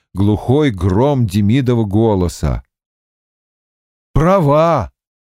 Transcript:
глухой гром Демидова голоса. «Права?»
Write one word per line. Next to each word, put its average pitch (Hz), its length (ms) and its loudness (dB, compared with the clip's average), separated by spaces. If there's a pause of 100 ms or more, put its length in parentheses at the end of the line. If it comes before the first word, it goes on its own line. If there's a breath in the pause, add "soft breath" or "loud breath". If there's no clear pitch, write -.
(140 soft breath)
глухой 107 580 0
гром 107 560 0
Демидова 113 560 0
голоса. 92 800 -2 (1500)
«Права?» 151 800 0 (300)